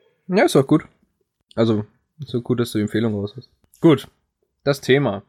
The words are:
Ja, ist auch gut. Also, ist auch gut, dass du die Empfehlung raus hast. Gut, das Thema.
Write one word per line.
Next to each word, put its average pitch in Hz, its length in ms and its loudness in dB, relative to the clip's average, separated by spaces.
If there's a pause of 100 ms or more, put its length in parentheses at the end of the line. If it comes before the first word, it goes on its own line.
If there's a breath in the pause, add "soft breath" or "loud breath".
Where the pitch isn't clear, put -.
(280)
Ja, 175 160 2
ist 165 120 0
auch 139 100 4
gut. 151 180 2 (720)
Also, 113 280 0 (340)
ist 139 160 -12
auch 117 80 -6
gut, 120 160 -2
dass 120 140 -4
du 110 60 -4
die 104 40 0
Empfehlung 110 320 -2
raus 101 220 -8
hast. - 120 -20 (320)
Gut, 156 280 4 (560)
das 139 160 -2
Thema. 127 480 0